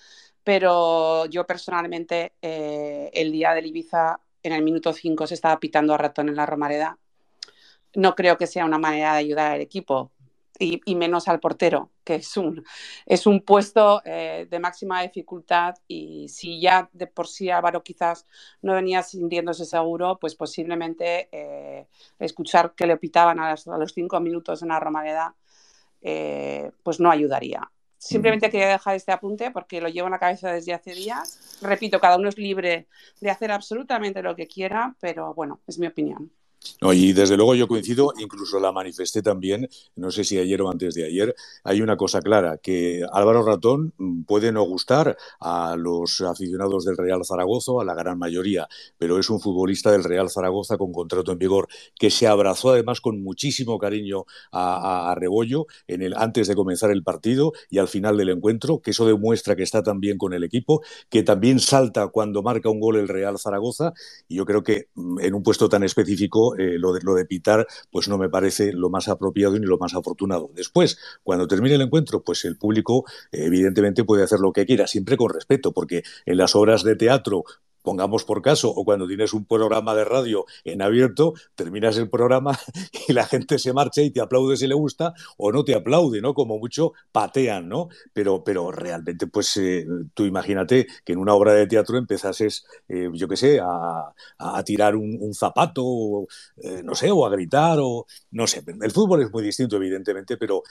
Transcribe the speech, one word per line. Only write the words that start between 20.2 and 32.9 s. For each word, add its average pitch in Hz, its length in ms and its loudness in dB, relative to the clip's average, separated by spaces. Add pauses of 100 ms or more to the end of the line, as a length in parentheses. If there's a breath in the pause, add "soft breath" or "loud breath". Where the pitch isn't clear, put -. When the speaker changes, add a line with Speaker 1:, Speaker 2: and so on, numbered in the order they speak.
Speaker 1:
pues 156 160 -8
posiblemente, 170 960 -6
eh, 143 560 -16 (320 soft breath)
escuchar 170 560 0
que 175 100 0
le 170 120 4
pitaban 170 420 2
a 160 100 -2
las, 156 160 -8
a 170 100 -8
los 160 160 -4
cinco 180 280 -4
minutos 165 420 -6
en 170 60 -8
la 160 100 -2
Romareda, 156 560 -6 (680)
eh, 73 680 -8 (140)
pues 165 160 -4
no 170 100 8
ayudaría. 143 580 -2 (300)
Simplemente 220 480 0
Speaker 2:
Ujú. 214 60 -2
Speaker 1:
quería 196 160 2
dejar 196 260 0
este 190 160 -8
apunte 208 400 -6
porque 180 300 -12
lo 165 80 -6
llevo 175 180 -6
en 185 60 -4
la 185 80 -6
cabeza 185 320 -2
desde 175 200 -6
hace 170 200 -12
días. 220 680 -12
Repito, 202 360 -2
cada 180 180 6
uno 196 120 -2
es 202 100 -8
libre 180 480 -4 (340 soft breath)